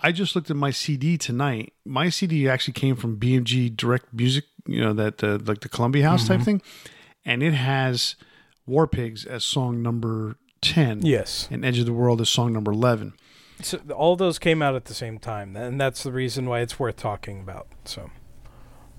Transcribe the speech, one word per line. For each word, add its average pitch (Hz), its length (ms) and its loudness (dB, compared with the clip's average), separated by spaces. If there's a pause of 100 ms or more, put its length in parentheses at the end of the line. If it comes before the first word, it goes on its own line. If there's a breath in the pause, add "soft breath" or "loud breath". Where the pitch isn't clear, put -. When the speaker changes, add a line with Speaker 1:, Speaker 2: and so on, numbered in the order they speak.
Speaker 1:
I 160 100 4
just 175 240 0
looked 165 160 -2
at 147 60 -2
my 143 140 2
C 143 260 -2
D 156 220 0
tonight. 123 560 -2 (100)
My 139 240 0
C 185 180 0
D 151 220 2
actually 131 240 0
came 135 240 0
from 117 200 -2
B 123 200 4
M 123 80 2
G 123 240 2
Direct 120 440 0
Music, 127 320 2 (220)
you 117 140 -2
know, 110 140 2
that, 107 280 -2
uh, 104 220 2
like, 107 160 -2
the - 80 -10
Columbia 139 400 2
House 175 180 4
type 190 140 4
Speaker 2:
Mm-hmm. - 40 0
Speaker 1:
thing. 208 180 2 (640 loud breath)
And 123 180 -4
it 156 120 2
has 131 640 0 (500 soft breath)
War 151 220 2
Pigs 113 380 -6
as 123 180 -8
song 120 380 -2
number 113 540 -2 (240)
ten. 120 440 2
Speaker 2:
Yes. 123 460 0
Speaker 1:
And 127 140 -6
Edge 123 160 2
of 117 60 2
the 120 60 0
World 120 280 4
as 113 100 0
song 120 220 2
number 104 200 0
eleven. 107 400 2 (480 soft breath)
Speaker 2:
So - 180 -6
th-, 147 120 -12
all 170 260 4
those 175 220 0
came 160 240 2
out 139 120 2
at 123 120 -6
the 110 80 -14
same 113 240 -8
time, 101 380 -8
and 123 240 -4
that's 131 240 -2
the 131 80 -6
reason 127 360 -2
why 120 120 0
it's 120 180 -4
worth 120 180 -2
talking 101 440 -8
about. 95 260 -14 (180)
So, - 260 -14 (880 soft breath)